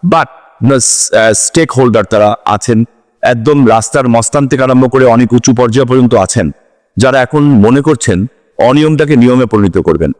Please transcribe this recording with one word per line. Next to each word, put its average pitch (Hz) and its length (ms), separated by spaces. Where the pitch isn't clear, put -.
But, 165 200
আহ, - 1080
স্টেক - 380
হোল্ডার 117 320
তারা 104 320
আছেন, 113 400
একদম 123 480
রাস্তার 117 400
মস্তান 120 380
থেকে 131 160
আরম্ভ 127 280
করে 131 140
অনেক 120 280
উঁচু 123 200
পর্যায় 123 320
পর্যন্ত 123 300
আছেন, 92 360
যারা 131 240
এখন 147 220
মনে 131 380
করছেন 113 440
অনিয়মটাকে 147 580
নিয়মে 123 300
পরিণত 101 320
করবেন। 80 420